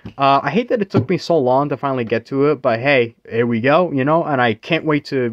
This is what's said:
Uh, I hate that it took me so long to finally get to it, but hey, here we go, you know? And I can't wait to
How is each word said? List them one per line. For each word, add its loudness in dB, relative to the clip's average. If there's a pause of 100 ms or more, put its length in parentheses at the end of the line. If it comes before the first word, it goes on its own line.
(180)
Uh, 2
I -4
hate -2
that 0
it -6
took 0
me 0
so -2
long 2
to -6
finally -4
get -2
to 2
it, -4
but 0
hey, 2 (140)
here 0
we -2
go, 2
you -2
know? 2
And -2
I 2
can't -4
wait 0
to -2